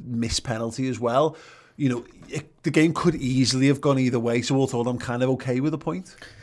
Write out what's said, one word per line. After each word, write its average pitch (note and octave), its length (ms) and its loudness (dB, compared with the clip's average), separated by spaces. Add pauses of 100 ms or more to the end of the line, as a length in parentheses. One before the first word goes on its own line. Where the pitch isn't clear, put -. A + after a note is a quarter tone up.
missed A#2 400 -4
penalty A#2 440 -4
as A2 120 -4
well, C3+ 360 2 (400)
you C#3+ 120 0
know, B2 160 -2 (240)
it, - 340 -12
the D#3 80 -2
game D#3 240 4
could E3+ 220 0
easily B2+ 500 2
have C#3+ 140 4
gone C#3 180 2
either B2 220 2
way. A#2 200 0
So C3+ 140 0
all C3+ 140 2
told, A#2+ 180 -2
I'm B2 120 -2
kind B2 260 -2
of C3 60 2
okay B2+ 280 -2
with D3+ 140 0
the D3+ 60 -4
point. E3+ 360 -8 (280)